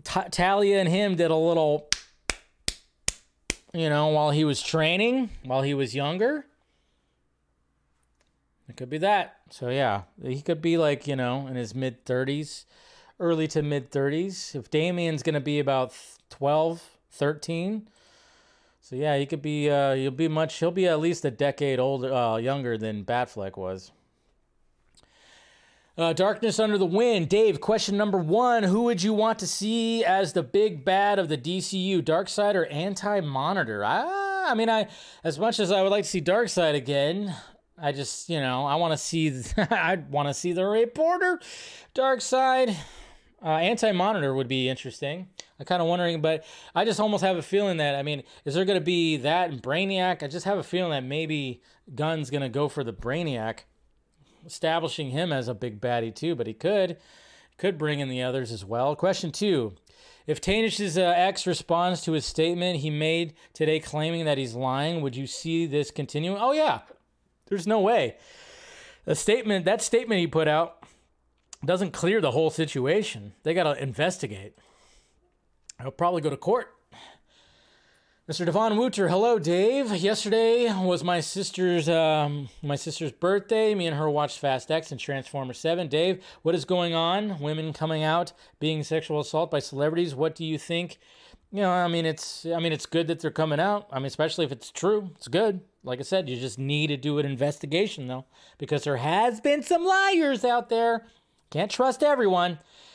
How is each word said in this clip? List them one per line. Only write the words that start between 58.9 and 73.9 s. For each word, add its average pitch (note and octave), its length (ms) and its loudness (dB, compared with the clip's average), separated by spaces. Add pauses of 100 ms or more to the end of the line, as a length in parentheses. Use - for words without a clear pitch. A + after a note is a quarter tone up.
Question F#3 360 0
two, C#3 420 0 (520)
if D3+ 140 -2
Tanish's, G3+ 560 0
uh, F3+ 200 4
ex F#3+ 300 2
responds F3 560 0
to E3 100 -2
his D3+ 120 0
statement F3 540 0
he D3+ 120 -4
made D#3+ 440 0 (180)
today D#3 280 2
claiming D#3+ 440 -4
that C#3+ 140 2
he's A#2+ 160 -4
lying, C3+ 460 -2
would C3 160 -4
you C3+ 100 -6
see E3 400 -2
this C#3+ 240 -2
continuing? D#3 500 -4
Oh, B3+ 120 2
yeah. D4+ 280 2 (640)
There's F#3+ 200 -4
no G#3+ 140 2
way. F#3+ 360 2 (920)
The D#3+ 80 0
statement, G#3 500 0
that G#3+ 180 2
statement A#3 380 2
he E3 60 2
put D#3 200 2
out D#3 380 0 (800)
doesn't F3+ 280 0
clear G3 280 2
the C#3+ 100 2
whole D3+ 200 2
situation. D3 800 -2 (100)
They D#3+ 120 -2
gotta D#3+ 280 0
investigate. A#2+ 760 -4 (1200)